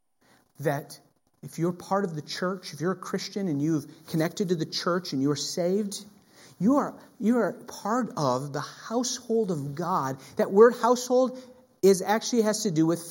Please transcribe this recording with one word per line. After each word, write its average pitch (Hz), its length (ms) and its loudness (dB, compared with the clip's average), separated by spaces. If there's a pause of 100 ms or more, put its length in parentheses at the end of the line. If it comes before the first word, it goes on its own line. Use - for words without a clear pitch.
(600)
that 147 360 -4 (460)
if - 160 -12
you're 170 140 0
part 196 320 -2
of 170 100 -6
the 147 80 -8
church, - 500 -8
if 143 80 -14
you're 180 120 -2
a 180 40 -6
Christian 190 520 -6
and 143 120 -2
you've 151 240 0 (220)
connected 170 440 -2
to 185 40 2
the 156 100 -2
church 180 480 -4
and 135 80 -2
you're 143 140 2
saved, 185 680 -2 (560)
you 240 160 6
are, 202 180 0 (240)
you 233 200 2
are 190 140 2 (300)
part 226 340 -2
of 139 360 0
the 143 80 -6
household 226 880 -4
of 143 240 -4
God. 151 440 -2 (180)
That 196 160 0
word 226 280 10
household 247 560 2 (460)
is, 190 180 6
actually 220 420 0
has 208 200 -2
to 214 80 0
do 160 160 2
with 170 240 0